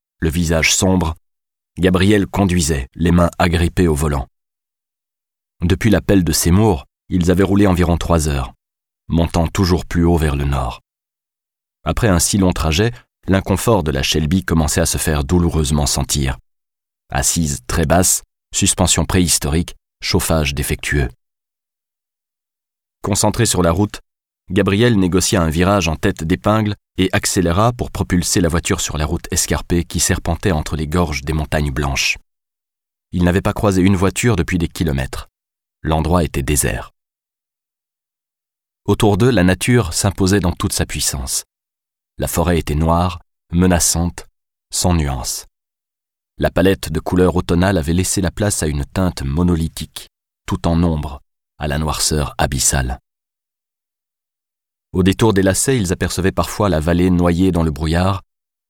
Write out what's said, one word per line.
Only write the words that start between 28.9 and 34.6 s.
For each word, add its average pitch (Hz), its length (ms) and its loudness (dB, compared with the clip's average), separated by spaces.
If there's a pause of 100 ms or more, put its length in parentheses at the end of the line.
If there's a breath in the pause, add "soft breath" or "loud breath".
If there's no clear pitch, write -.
la 76 80 -2
route 82 240 -6
escarpée 85 540 -2
qui 85 160 -6
serpentait 87 500 -2
entre 78 240 -2
les 76 140 -4
gorges 76 340 -2
des 76 120 -4
montagnes 76 360 -2
blanches. 69 480 -4 (920)
Il 90 100 0
n'avait 90 200 2
pas 104 100 -2
croisé 98 280 0
une 98 140 4
voiture 98 400 0
depuis 87 240 -2
des 85 80 -2